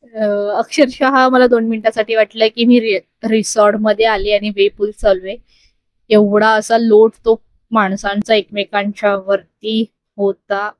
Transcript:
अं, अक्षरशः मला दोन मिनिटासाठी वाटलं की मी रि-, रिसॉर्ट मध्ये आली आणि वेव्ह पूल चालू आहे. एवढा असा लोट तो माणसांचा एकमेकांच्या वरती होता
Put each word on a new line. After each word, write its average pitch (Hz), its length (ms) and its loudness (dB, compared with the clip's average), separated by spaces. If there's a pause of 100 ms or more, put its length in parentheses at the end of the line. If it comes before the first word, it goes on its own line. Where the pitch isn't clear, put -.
अं, 208 460 -4
अक्षरशः 262 800 0
मला 254 180 2
दोन 233 200 0
मिनिटासाठी 220 480 -4
वाटलं 220 320 0
की 233 180 -2
मी 240 140 6
रि-, 220 500 -6
रिसॉर्ट 214 460 2
मध्ये 214 300 0
आली 208 260 -2
आणि 208 180 -2
वेव्ह 202 280 -2
पूल 208 140 -4
चालू 190 360 -2
आहे. 202 100 -10 (720)
एवढा 208 400 2
असा 220 280 0
लोट 220 360 4
तो 226 300 -2 (280)
माणसांचा 202 640 -2
एकमेकांच्या 202 800 -4
वरती 196 680 -4 (320)
होता 202 640 -6